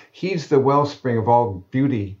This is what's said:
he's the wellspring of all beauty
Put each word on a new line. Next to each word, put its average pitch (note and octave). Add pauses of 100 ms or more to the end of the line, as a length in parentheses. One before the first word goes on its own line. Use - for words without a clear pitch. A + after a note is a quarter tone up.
(100)
he's F3+
the D3
wellspring C#3
of G#2
all A2
beauty A#2